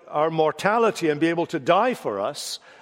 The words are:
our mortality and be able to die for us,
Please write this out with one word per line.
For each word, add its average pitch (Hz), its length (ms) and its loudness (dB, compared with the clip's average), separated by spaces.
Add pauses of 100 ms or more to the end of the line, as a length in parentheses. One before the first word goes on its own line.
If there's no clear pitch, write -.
our 156 220 0
mortality 170 800 2
and 147 100 0
be 165 100 2
able 170 180 -2
to 160 120 -6
die 190 360 2
for 107 240 -6
us, 127 400 -6 (220)